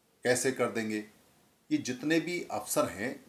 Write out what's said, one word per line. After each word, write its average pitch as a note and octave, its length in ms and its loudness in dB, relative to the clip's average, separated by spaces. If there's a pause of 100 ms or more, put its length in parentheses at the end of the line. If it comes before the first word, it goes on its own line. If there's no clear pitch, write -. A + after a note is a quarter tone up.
(260)
कैसे B2+ 260 4
कर B2+ 200 0
देंगे? G#2+ 340 -2 (640)
ये D3+ 100 2
जितने B2+ 400 0
भी E3+ 240 -4
अफसर - 460 -2
हैं G2+ 240 -4 (160)